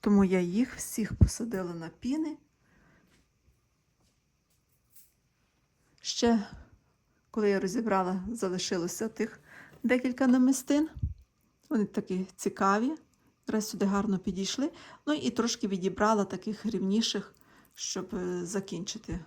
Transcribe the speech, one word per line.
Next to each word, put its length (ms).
тому 240
я 160
їх 360
всіх 380
посадила 600
на 140
піни. 500
Ще, 400
коли 200
я 100
розібрала, 640
залишилося 760
тих 320
декілька 440
намистин. 640
Вони 160
такі 420
цікаві, 560
якраз 220
сюди 180
гарно 320
підійшли. 520
Ну 60
і 180
трошки 380
відібрала 560
таких 420
рівніших, 680
щоб, 400
е, 320
закінчити. 800